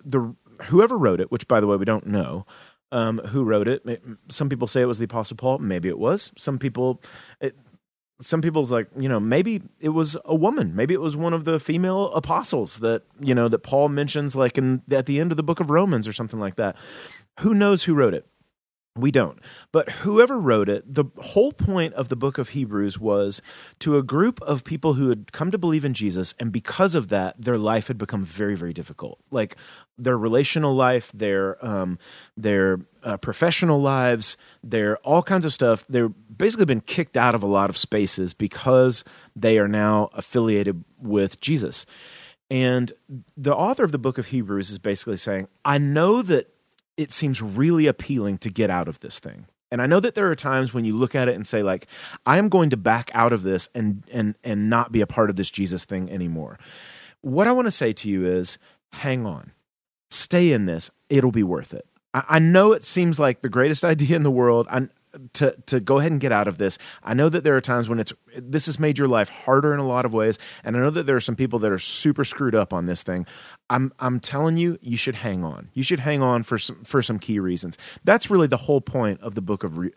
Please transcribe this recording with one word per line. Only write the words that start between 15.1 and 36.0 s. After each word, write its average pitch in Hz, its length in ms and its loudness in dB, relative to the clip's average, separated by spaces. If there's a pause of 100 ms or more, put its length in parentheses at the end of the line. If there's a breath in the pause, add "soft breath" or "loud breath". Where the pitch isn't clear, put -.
end 170 120 0
of 151 40 -2
the 156 60 0
book 160 180 -2
of 160 80 -4
Romans 147 400 2
or 104 60 -6
something 113 260 -8
like 98 160 -6
that. 101 200 -2 (640 loud breath)
Who 208 120 2
knows 202 320 4
who 175 80 2
wrote 127 220 4
it? 76 100 -6 (720)
We 135 120 0
don't. 110 280 2 (340 loud breath)
But 156 180 2
whoever 233 500 4
wrote 110 300 4
it, 101 160 -2
the 139 180 0 (140)
whole 262 340 0
point 180 400 -2
of 127 160 -6
the 127 80 -6
book 135 220 -4
of 127 100 -6
Hebrews 104 500 -4
was 101 440 0 (380 loud breath)
to 147 180 2
a 135 40 2
group 165 380 0
of 143 240 -4
people 156 300 -2
who 131 160 2
had 107 220 -4
come 170 180 -4
to 202 80 -2
believe 160 260 0
in 139 80 -2
Jesus, 95 480 -4
and 117 100 -4
because 170 440 0
of 113 140 -2
that, 92 300 -2
their 120 200 0
life 107 300 0
had 113 100 -6
become 101 260 -6
very, 101 320 -4
very 85 160 -8
difficult. 76 460 -14 (120)
Like, 113 260 -2 (420 loud breath)
their 123 180 0
relational 135 580 2
life, 127 380 2
their, 98 500 -2
um, 95 360 -4 (400 loud breath)
their, 95 420 2 (220)
uh, 104 160 -6
professional 160 640 0
lives, 127 560 0 (260 soft breath)
their 107 340 -2
all 160 240 2
kinds 185 220 0
of 147 80 -2
stuff. 117 380 2
They've 120 200 2 (240)